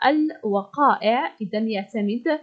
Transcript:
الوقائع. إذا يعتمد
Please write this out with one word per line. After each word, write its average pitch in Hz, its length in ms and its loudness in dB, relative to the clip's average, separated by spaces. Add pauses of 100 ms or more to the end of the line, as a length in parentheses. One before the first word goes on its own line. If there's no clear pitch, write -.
الوقائع. 254 1300 2
إذا 214 180 -6
يعتمد 220 840 -2